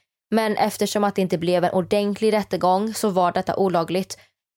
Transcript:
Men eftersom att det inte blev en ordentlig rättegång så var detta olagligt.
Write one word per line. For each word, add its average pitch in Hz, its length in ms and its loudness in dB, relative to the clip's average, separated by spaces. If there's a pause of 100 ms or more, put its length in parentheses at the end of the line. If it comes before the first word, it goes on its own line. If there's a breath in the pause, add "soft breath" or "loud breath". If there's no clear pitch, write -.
(300)
Men 214 260 0
eftersom 208 480 0
att 202 100 0
det 196 80 0
inte 175 160 0
blev 175 260 2
en 170 80 0
ordentlig 208 600 0
rättegång 196 640 0
så 214 160 0
var 175 220 2
detta - 240 -2
olagligt. 175 640 -2 (380 soft breath)